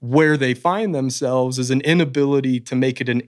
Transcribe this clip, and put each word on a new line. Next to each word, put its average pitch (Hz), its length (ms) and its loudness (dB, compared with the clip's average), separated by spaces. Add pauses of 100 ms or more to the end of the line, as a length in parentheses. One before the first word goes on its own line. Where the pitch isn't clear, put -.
Where 151 360 4
they 131 160 0
find 185 400 -2
themselves 127 640 -2
is 127 140 -2
an 131 100 0
inability 139 760 0
to 120 160 -8
make 127 260 0
it 127 80 -6
an, 123 180 -2